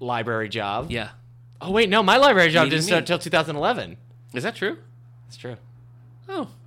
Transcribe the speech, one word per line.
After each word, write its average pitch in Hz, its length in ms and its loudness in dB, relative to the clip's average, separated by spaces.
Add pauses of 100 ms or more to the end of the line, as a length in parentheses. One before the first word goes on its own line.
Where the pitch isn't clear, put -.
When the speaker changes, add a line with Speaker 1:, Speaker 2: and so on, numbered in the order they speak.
Speaker 1:
Library 117 480 -4
job. 107 420 -6
Speaker 2:
Yeah. 113 200 -8 (500)
Speaker 1:
Oh, 170 100 -8
wait, 214 180 2
no, 214 140 4
my 202 140 4
library 220 340 6
job 160 140 4
Speaker 2:
Meeting 151 140 2
Speaker 1:
didn't 156 80 -2
start 170 160 2
Speaker 2:
me. - 40 -10
Speaker 1:
till 175 140 -2
two 160 100 -10
thousand 160 260 0
eleven. 147 400 -4 (380)
Speaker 2:
Is 120 100 -6
that 226 120 -6
true? - 220 -6 (480)
Speaker 1:
That's - 100 -20
true. 123 200 -14 (720)
Speaker 2:
Oh, 370 200 -8 (180)